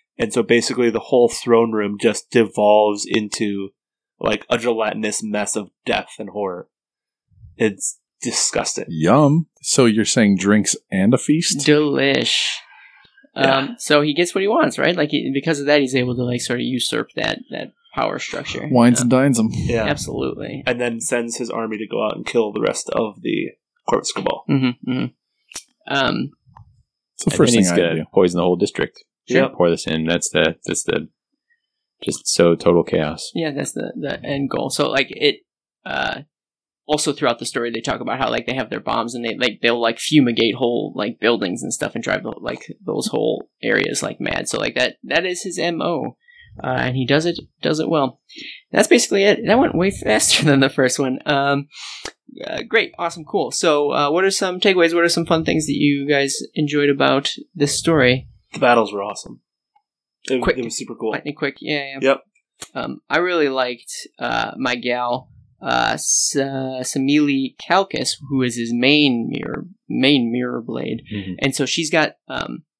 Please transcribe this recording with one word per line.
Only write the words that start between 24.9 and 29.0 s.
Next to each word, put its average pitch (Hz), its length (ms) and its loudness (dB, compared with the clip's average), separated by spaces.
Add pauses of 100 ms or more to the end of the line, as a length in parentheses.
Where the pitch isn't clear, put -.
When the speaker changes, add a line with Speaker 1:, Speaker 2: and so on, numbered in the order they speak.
Speaker 3:
Um, 139 380 0 (840)
Speaker 2:
It's - 100 -6
the - 60 0
Speaker 4:
And - 60 -2
Speaker 2:
first 120 160 6
Speaker 4:
then 107 100 6
Speaker 2:
thing - 0 -
Speaker 4:
he's 87 80 4
Speaker 2:
I 85 60 2
Speaker 4:
gonna 85 180 2
Speaker 2:
do. 78 180 -4
Speaker 4:
poison 90 240 4
the 87 60 2
whole 90 120 4
district. - 480 -2 (240)